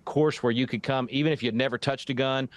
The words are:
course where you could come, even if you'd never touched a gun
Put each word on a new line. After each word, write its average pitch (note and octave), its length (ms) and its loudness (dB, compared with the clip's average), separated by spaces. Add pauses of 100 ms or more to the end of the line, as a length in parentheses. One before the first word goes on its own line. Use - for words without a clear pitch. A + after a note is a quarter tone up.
course D3+ 380 2
where A#2 100 4
you B2 140 2
could A2+ 160 -4
come, C3 280 0
even D3 220 2
if A#2+ 100 -2
you'd A#2 120 0
never B2 240 0
touched C#3 320 -4
a B2 40 0
gun C3 420 0